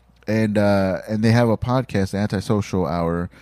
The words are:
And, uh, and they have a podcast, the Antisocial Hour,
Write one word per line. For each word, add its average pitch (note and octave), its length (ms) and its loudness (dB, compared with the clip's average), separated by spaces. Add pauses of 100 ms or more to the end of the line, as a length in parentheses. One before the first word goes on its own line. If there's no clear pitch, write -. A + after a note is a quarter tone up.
(280)
And, G#2+ 300 0
uh, G2 500 2
and G#2+ 160 -4
they A2+ 80 6
have A#2+ 160 4
a G#2+ 100 2
podcast, B2 540 -2
the G2 60 -4
Antisocial G2+ 680 -2
Hour, E2+ 420 -2 (120)